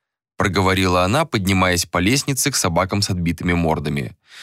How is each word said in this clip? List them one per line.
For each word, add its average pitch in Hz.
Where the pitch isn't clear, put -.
проговорила 95
она, 135
поднимаясь 92
по -
лестнице 135
к -
собакам 95
с -
отбитыми 87
мордами. 76